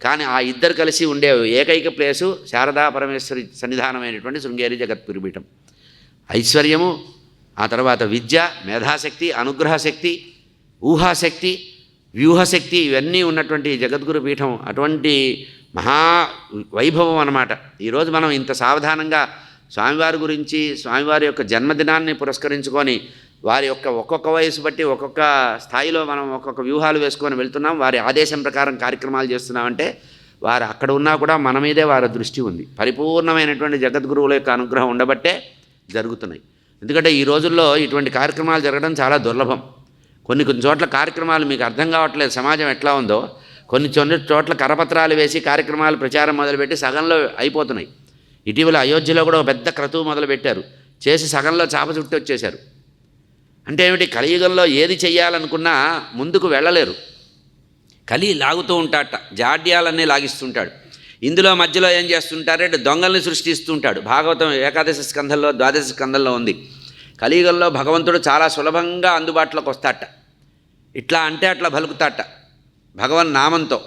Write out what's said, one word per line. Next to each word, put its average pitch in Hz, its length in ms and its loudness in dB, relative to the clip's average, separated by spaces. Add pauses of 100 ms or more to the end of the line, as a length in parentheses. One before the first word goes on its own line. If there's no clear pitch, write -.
కానీ 147 200 0
ఆ 131 160 0
ఇద్దరు 127 340 0
కలిసి 160 320 0
ఉండే 143 440 2
ఏకైక 151 480 2
ప్లేసు 147 420 -2 (120)
శారదా 139 380 2
పరమేశ్వరి 135 580 -6 (140)
సన్నిధానమైనటువంటి 127 800 -6
శృంగేరి 120 340 -4
జగద్గురు 107 440 -6
పీఠం. 92 240 -10 (880)
ఐశ్వర్యము, 151 720 2 (560)
ఆ 107 60 0
తర్వాత 120 380 2
విద్య, 123 460 0 (160)
మేధాశక్తి, 135 640 -4
అనుగ్రహశక్తి, 151 1000 -2 (520)
ఊహాశక్తి, 170 920 0 (400)
వ్యూహశక్తి 170 640 4
ఇవన్నీ 160 460 2
ఉన్నటువంటి 151 540 -2
జగద్గురు 139 420 -2
పీఠం 135 480 -2
అటువంటి 139 800 0 (280)
మహా 156 520 4 (460)
వైభవం 160 440 2
అన్నమాట. 139 320 2 (320)
ఈరోజు 135 300 -2
మనం 160 180 2
ఇంత 135 220 -2
సావధానంగా 151 800 0 (420)
స్వామివారి 156 460 0
గురించి, 151 600 -4
స్వామివారి 147 480 0
యొక్క 143 160 0
జన్మదినాన్ని 147 720 0
పురస్కరించుకొని 135 880 -2 (420)
వారి 135 240 0
యొక్క 135 200 -6
ఒక్కొక్క 135 400 -4
వయసు 160 340 0
బట్టి 156 220 -4
ఒక్కొక్క 123 360 -4 (480)
స్థాయిలో 156 380 -2
మనం 143 300 -6
ఒక్కొక్క 131 260 -8
వ్యూహాలు 151 380 0
వేసుకొని 143 360 -2
వెళ్తున్నాం. 143 440 -2
వారి 131 180 2
ఆదేశం 143 440 0
ప్రకారం 139 340 -2
కార్యక్రమాలు 127 560 -4
చేస్తున్నామంటే 123 680 -4 (420)
వారు 120 200 2
అక్కడ 117 280 -2
ఉన్నా 147 240 2
కూడా 151 220 2
మన 135 220 0
మీదే 151 240 2
వారి 131 240 4
దృష్టి 117 340 -6
ఉంది. 92 260 -6 (120)
పరిపూర్ణమైనటువంటి 151 1000 0
జగద్గురువుల 139 560 2
యొక్క 139 160 0
అనుగ్రహం 123 400 0
ఉండబట్టే 127 640 -2 (400)
జరుగుతున్నాయి. 107 500 -6 (400)
ఎందుకంటే 147 320 0
ఈ 139 100 2
రోజుల్లో 156 540 2
ఇటువంటి 143 340 -2
కార్యక్రమాలు 151 500 -2
జరగడం 143 320 -2
చాలా 143 240 2
దుర్లభం. 123 440 -2 (640)
కొన్ని 135 180 0
కొన్ని 123 200 -2
చోట్ల 151 220 2
కార్యక్రమాలు 160 600 -2
మీకు 135 180 -2
అర్థం 123 280 -2
కావట్లేదు, 151 400 0
సమాజం 147 380 0
ఎట్లా 135 240 0
ఉందో. 120 360 0 (400)
కొన్ని 139 200 0
కొన్ని 147 260 2
చోట్ల 151 380 0
కరపత్రాలు 156 640 2
వేసి 151 240 2
కార్యక్రమాలు 151 580 0
ప్రచారం 147 400 0
మొదలుపెట్టి 143 400 -2
సగంలో 147 600 0
అయిపోతున్నాయి. 131 500 -2 (600)
ఇటీవల 156 300 4
అయోధ్యలో 156 460 2
కూడా 160 160 4
ఒక 143 80 0
పెద్ద 131 220 -2
క్రతువు 151 340 -4
మొదలుపెట్టారు, 139 600 -2 (440)
చేసి 160 200 2
సగంలో 156 380 0
చాప 151 320 -2
చుట్టి 151 180 -4
వచ్చేశారు. 127 420 -4 (1080)
అంటే 170 200 2
ఏమిటి, 180 180 2
కలియుగంలో 175 600 2
ఏది 160 280 4
చెయ్యాలనుకున్నా 165 1080 0 (100)
ముందుకు 170 340 0
వెళ్ళలేరు. 147 480 2 (1160)
కలి 180 240 0
లాగుతూ 160 420 0
ఉంటాడట, 151 580 -2
జాడ్యాలన్నీ 160 720 2
లాగిస్తుంటాడు. 135 680 -2 (520)
ఇందులో 180 320 4
మధ్యలో 175 360 4
ఏం 175 140 2
చేస్తుంటారంటే 165 720 0
దొంగల్ని 170 440 2
సృష్టిస్తుంటాడు. 151 800 -2
భాగవతం 151 520 2
ఏకాదశ 143 420 0
స్కంధంలో, 147 560 -2
ద్వాదశ 135 300 2
స్కంధంలో 131 520 0
ఉంది. 117 360 -4 (520)
కలియుగంలో 175 480 4
భగవంతుడు 160 580 2
చాలా 151 200 6
సులభంగా 170 640 0
అందుబాటులోకి 160 580 0
వస్తాడట. 127 380 -4 (880)
ఇట్లా 165 240 -2
అంటే 160 280 0
అట్లా 175 220 -2
పలుకుతాడట 147 560 -4 (680)
భగవన్ 147 380 0
నామంతో. 139 540 0